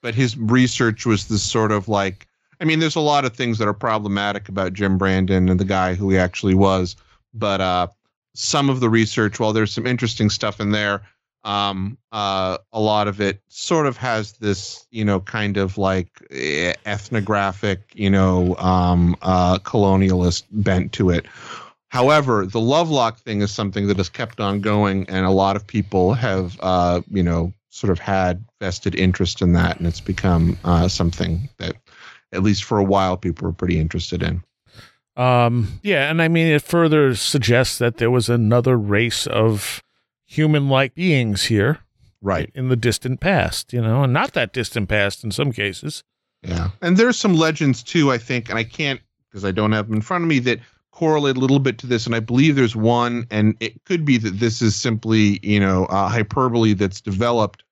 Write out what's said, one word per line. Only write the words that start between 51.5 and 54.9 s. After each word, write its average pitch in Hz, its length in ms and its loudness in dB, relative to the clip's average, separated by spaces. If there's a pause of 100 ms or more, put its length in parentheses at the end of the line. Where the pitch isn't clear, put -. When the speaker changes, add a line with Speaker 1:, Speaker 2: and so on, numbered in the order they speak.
Speaker 1:
bit 131 200 -2
to 127 80 -14
this, 117 180 -2
and 117 100 -2
I 113 60 -2
believe 131 340 2
there's 120 200 2
one, 120 560 0
and 107 280 2
it - 260 -10
could 170 200 -2
be 135 120 4
that 104 220 -4
this 113 220 0
is 107 140 2
simply, 110 640 2